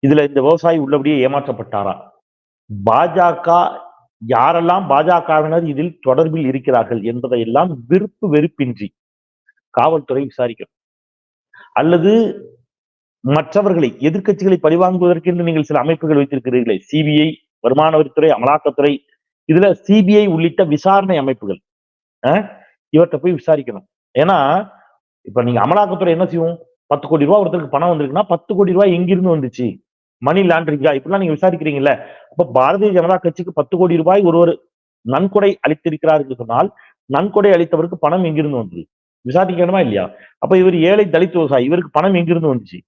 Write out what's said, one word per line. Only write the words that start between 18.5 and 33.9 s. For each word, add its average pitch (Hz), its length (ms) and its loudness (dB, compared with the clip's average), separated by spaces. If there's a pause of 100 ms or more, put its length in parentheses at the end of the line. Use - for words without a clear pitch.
இதுல 180 200 4 (100)
சி 202 260 0
பி 202 120 2
ஐ 208 120 4
உள்ளிட்ட 170 380 0
விசாரணை 190 520 0
அமைப்புகள், 127 420 -6 (640)
ஆ, 135 100 0 (600)
இவர்கிட்ட 165 300 2
போய் 175 180 -2
விசாரிக்கணும். 139 480 -4 (260)
ஏன்னா 165 240 2 (880)
இப்ப 117 160 -4
நீங்க 120 180 0
அமலாக்கத்துறை 185 520 0
என்ன 170 160 0
செய்யும், 170 280 -4 (340)
பத்து 143 160 -4
கோடி 151 200 0
ரூபாய் 202 160 4
ஒருத்தருக்கு 165 320 -6
பணம் 170 180 0
வந்திருக்குன்னா, 151 340 -2
பத்து 175 280 -4
கோடி 185 200 0
ரூபாய் 190 220 2
எங்கிருந்து 180 360 0
வந்துச்சு, 127 340 -4 (560)
மணி 160 260 0
லாண்டரிங்கா, 156 460 0
இப்படிலாம் 160 280 -4
நீங்க 160 140 -2
விசாரிக்கிறீங்கல்ல. 151 560 0 (360)
அப்ப 170 240 -2
பாரதிய 165 400 0
ஜனதா 180 260 2
கட்சிக்கு 175 360 -6
பத்து 147 220 -4
கோடி 175 200 2